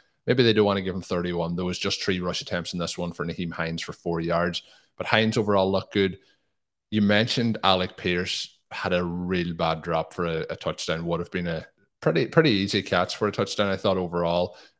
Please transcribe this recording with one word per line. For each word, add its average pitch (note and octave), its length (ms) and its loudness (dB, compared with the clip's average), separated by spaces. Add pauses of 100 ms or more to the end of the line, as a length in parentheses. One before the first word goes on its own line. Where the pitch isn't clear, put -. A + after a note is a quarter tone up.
(280)
"Maybe B2+ 160 4
they A2+ 100 6
don't G#2 120 6
want G2+ 120 4
to F#2+ 60 -2
give F#2 120 -2
him F#2 60 -4
thirty-one." F2 540 -2
There F2+ 100 -2
was F2+ 140 -2
just - 240 -4
three F#2 160 0
rush F2 220 -4
attempts F2 320 -6
in F2 60 -4
this E2+ 180 -4
one F2 160 -6
for D#2 120 -6
Nyheim E2+ 280 -6
Hines E2 280 -4
for - 120 -10
four E2+ 260 -4
yards. E2+ 440 0 (340)
But - 100 -6
Hines A2 300 4
overall G2 340 2
looked F#2+ 220 -2
good. F#2+ 260 2 (680)
You G#2+ 120 2
mentioned G#2+ 640 2
Alec F#2 340 2
Pierce F2+ 540 -2 (200)
had F2+ 220 -2
a F2+ 100 2
real F2 500 -2
bad D#2+ 280 0
drop D#2+ 320 -2
for F2+ 120 -2
a, D#2+ 240 -2
a E2 60 -6
touchdown. E2 500 -4
Would E2+ 140 -2
have E2+ 120 -8
been F2 160 -4
a D#2+ 180 -6 (360)
pretty, D#3+ 260 2
pretty D#3+ 240 4
easy G2 300 2
catch F#2 340 0
for G#2+ 120 0
a G2+ 40 0
touchdown, G2+ 380 0
I F#2+ 80 0
thought, F#2+ 200 2
overall. F2 600 0 (220)